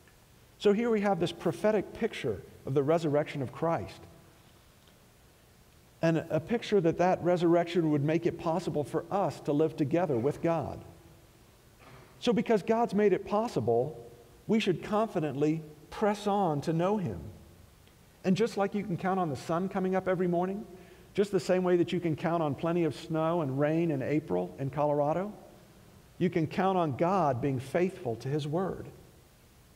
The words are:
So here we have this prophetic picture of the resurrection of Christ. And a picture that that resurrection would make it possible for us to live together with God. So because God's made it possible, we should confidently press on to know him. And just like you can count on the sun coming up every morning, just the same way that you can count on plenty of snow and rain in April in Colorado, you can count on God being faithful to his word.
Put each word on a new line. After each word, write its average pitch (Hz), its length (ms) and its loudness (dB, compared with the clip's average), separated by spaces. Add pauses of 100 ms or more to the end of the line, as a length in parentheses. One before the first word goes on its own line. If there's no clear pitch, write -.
(580)
So 202 160 4
here 233 160 2
we 220 100 2
have 196 180 2
this 165 140 -2
prophetic 208 600 -2
picture 135 480 -4 (240)
of 135 80 -2
the 143 80 4
resurrection 151 600 0
of 117 100 -6
Christ. 160 460 -4 (2000)
And 165 160 4 (120)
a 156 100 0
picture 214 400 0
that 165 180 2
that 180 240 2
resurrection 170 720 4
would 147 100 2
make 160 240 0
it 147 100 -2
possible 160 460 -2
for - 280 -4
us 175 320 -2
to 151 100 -2
live 156 240 2
together 156 420 0
with 143 240 -2
God. 156 420 -2 (1300)
So 240 140 2
because 214 320 2
God's 226 280 2
made 202 200 4
it 170 120 2
possible, 143 720 0 (520)
we 226 100 4
should 196 240 0
confidently 156 800 0 (280)
press 202 360 -2
on 190 360 2
to 165 100 -2
know 180 240 2
him. 117 240 -4 (1040)
And 185 120 2
just 226 200 0
like 202 180 0
you 202 80 -2
can 185 140 -4
count 185 240 -2
on 165 100 0
the 127 60 -4
sun 175 320 -2
coming 185 260 -2
up 185 140 -2
every 185 180 2
morning, 185 400 -2 (480)
just 202 160 0
the 190 80 2
same 185 240 2
way 180 140 4
that 170 160 2
you 175 80 0
can 160 160 0
count 165 260 0
on 143 140 -2
plenty 170 260 0
of 151 140 0
snow 160 460 -2
and 135 180 -2
rain 160 320 2
in 131 100 -2
April 156 560 -2
in 139 120 -4
Colorado, 147 640 0 (840)
you 175 120 2
can 165 180 0
count 190 280 0
on 156 200 0
God 165 440 2
being 135 200 0
faithful 170 560 -2
to 131 120 -8
his 147 200 -2
word. 147 400 -4 (880)